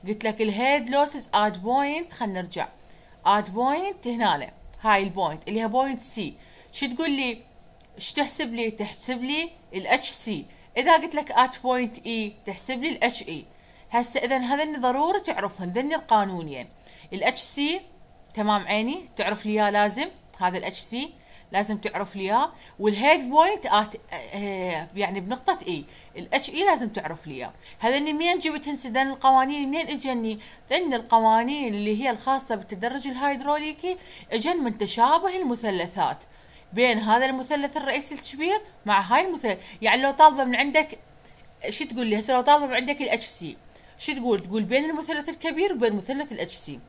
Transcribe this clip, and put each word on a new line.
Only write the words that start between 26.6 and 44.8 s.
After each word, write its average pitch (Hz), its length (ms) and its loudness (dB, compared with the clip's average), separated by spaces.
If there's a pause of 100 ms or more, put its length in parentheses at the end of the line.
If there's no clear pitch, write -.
لازم 269 240 4
تعرف 165 380 -10
لي 135 80 -10
اياه. 123 180 -10 (260)
هذني 285 340 2
منين 339 260 0
جبت 294 280 -4
هسه 269 220 -6
ذن 262 200 2
القوانين؟ 269 600 4
منين 320 180 -2
اجني؟ 233 520 -4 (320)
ذن 320 220 2
القوانين 233 800 4
اللي 208 300 -2
هي 269 60 2
الخاصة 262 460 -2
بالتدرج 226 520 -6
الهيدروليكي 294 880 -2 (340)
اجن 302 320 0
من 226 140 -2
تشابه 294 580 4
المثلثات 196 840 -2 (560)
بين 226 260 4
هذا 226 260 4
المثلث 277 520 -2
الرئيسي 285 380 -4
الكبير 339 460 -2 (240)
مع 202 160 4
هاي 254 260 2
المثلث. 240 320 -4 (220)
يعني 220 200 4
لو 277 100 2
طالبة 277 320 8
من 247 120 2
عندك، 285 440 0 (720)
شو 269 160 -6
تقول 240 220 -4
لي 214 120 2
هسه 220 140 0
لو 247 80 4
طالبة 285 260 6
من 254 80 -2
عندك 269 260 -2
الاتش - 240 -2
سي، - 320 -10 (420)
شو 302 140 -6
تقول؟ 240 260 0
تقول 202 240 -4
بين 269 260 0